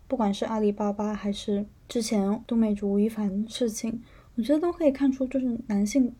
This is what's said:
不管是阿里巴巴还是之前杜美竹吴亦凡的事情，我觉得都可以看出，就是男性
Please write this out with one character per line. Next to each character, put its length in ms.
不 100
管 160
是 140
阿 140
里 120
巴 180
巴 220
还 180
是 320
之 140
前 460
杜 100
美 180
竹 160
吴 80
亦 80
凡 220
的 60
事 180
情， 320
我 60
觉 140
得 40
都 140
可 140
以 40
看 220
出， 140
就 120
是 280
男 200
性 340